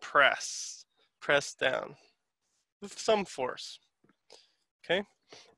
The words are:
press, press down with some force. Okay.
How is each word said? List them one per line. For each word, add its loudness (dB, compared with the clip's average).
press, 2
press 0
down -2
with -14
some 2
force. -8
Okay. 0